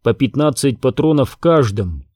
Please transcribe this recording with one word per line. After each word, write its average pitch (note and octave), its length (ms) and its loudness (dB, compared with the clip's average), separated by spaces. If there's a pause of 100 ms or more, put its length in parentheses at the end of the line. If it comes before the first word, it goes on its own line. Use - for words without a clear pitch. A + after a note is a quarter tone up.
по A#2 120 0
пятнадцать C#3 640 -2
патронов C#3 520 0
в - 60 -20
каждом G2+ 680 0 (100)